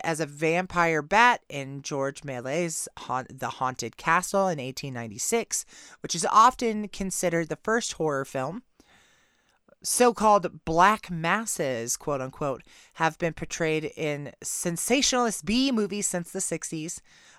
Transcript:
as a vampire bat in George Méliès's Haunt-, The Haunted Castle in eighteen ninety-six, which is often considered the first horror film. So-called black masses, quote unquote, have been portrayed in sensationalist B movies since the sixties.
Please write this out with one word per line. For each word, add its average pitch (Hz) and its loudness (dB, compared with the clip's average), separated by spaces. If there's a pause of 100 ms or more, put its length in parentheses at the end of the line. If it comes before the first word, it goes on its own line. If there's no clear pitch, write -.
as 160 -2
a 156 0
vampire 165 2
bat 226 4
in 139 -10
George 139 -4
Méliès's 143 -4 (100)
Haunt-, 127 -6
The 123 -4
Haunted 127 -4
Castle 180 2
in 156 -2
eighteen 131 -8
ninety-six, 117 -4 (380)
which - -6
is 170 -2
often 220 4
considered 170 -2
the 151 -4
first 226 0
horror 143 0
film. 151 -6 (1200)
So-called 208 4
black 180 4
masses, 160 -2
quote 143 -4
unquote, 131 -6 (320)
have 160 0
been 165 -2
portrayed 156 -2 (120)
in 147 -4 (100)
sensationalist 233 0
B 254 2
movies 202 0
since 175 -4
the 196 -6
sixties. 160 -6 (380)